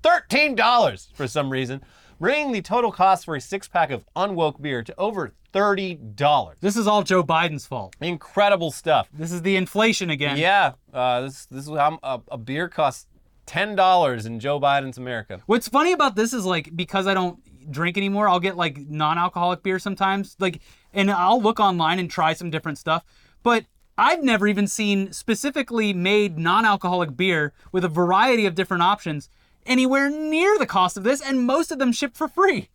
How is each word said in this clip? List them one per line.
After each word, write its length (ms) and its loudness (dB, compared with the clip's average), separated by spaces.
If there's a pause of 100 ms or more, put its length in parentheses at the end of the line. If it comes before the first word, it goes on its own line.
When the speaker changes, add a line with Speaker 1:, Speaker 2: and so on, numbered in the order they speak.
Speaker 1:
thirteen 500 2
dollars 600 2
for 160 -6
some 200 -2
reason, 320 -4 (380)
bringing 320 0
the 100 -4
total 300 0
cost 320 2
for 140 -6
a 40 -6
six-pack 480 -4
of 140 -8 (140)
unwoke 440 -2
beer 220 -6
to 160 -14
over 320 -4 (220)
thirty 420 0
dollars. 640 0
Speaker 2:
This 160 -2
is 120 0
all 160 2
Joe 200 2
Biden's 420 -2
fault. 360 -12
Speaker 1:
Incredible 680 0
stuff. 440 0
Speaker 2:
This 180 -8
is 100 -6
the 140 0
inflation 540 0
again. 280 -2
Speaker 1:
Yeah, 360 2 (200)
uh, 280 0
this, 240 -12
this 180 -14
is 60 -14
how, 340 0
a, 160 -6 (140)
a 40 -10
beer 300 -6
costs 400 -4 (380)
ten 300 -4
dollars 500 4
in 160 -10
Joe 180 -2
Biden's 380 0
America. 480 -10
Speaker 2:
What's 240 0
funny 240 2
about 240 0
this 160 0
is, 120 -4
like, 300 -4
because 320 -4
I 60 0
don't 260 -2 (320)
drink 260 -4
anymore, 320 0
I'll 120 2
get, 160 -2
like, 200 -2
non-alcoholic 840 -2
beer 160 -2
sometimes, 600 -2
like, 200 -2 (340)
and 160 2
I'll 320 2
look 180 0
online 400 2
and 120 -4
try 220 0
some 160 -8
different 280 -6
stuff, 260 -2 (380)
but 240 2 (320)
I've 260 4
never 240 2
even 200 2
seen 440 -2
specifically 800 -2
made 460 0
non-alcoholic 800 0
beer 360 0 (180)
with 120 0
a 60 0
variety 560 2
of 100 0
different 280 0
options 460 -2 (360)
anywhere 440 2
near 500 2
the 80 0
cost 300 0
of 60 -10
this, 180 0
and 240 -2
most 260 0
of 80 -6
them 140 2
ship 220 -4
for 120 -4
free. 480 0